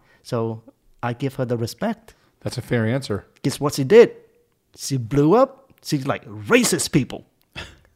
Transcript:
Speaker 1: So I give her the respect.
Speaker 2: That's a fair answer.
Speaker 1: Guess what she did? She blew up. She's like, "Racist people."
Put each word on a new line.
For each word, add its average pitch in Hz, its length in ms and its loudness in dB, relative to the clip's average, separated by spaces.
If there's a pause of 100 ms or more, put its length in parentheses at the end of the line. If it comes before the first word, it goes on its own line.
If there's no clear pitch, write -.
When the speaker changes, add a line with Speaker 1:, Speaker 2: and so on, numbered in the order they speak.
(240)
Speaker 1:
So 113 400 -6 (400)
I 120 100 -4
give 135 220 -6
her 131 100 -4
the 120 120 -2
respect. - 580 -6 (260)
Speaker 2:
That's - 160 -8
a 113 60 -6
fair 117 240 -2
answer. 120 380 -4 (180)
Speaker 1:
Guess - 160 -4
what 143 160 -2
she 143 80 -2
did? 202 280 8 (680)
She - 200 -6
blew 139 380 2
up. - 360 0 (120)
She's 139 240 -4
like, 110 180 -6
"Racist 120 680 0
people." - 340 -2 (720)